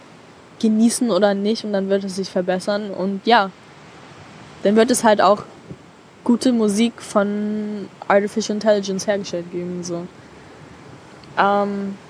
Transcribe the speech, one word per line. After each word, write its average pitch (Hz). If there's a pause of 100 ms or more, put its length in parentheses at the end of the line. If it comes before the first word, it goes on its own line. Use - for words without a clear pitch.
(600)
genießen 226
oder 202
nicht 208
und 208
dann 196
wird 196
es 185
sich 190
verbessern 196
und 190
ja, 214 (1120)
dann 208
wird 226
es 240
halt 214
auch 202 (800)
gute 240
Musik 220
von 208 (180)
Artificial 208
Intelligence 202
hergestellt 185
geben, 180
so. 170 (1300)
Ähm. 202 (140)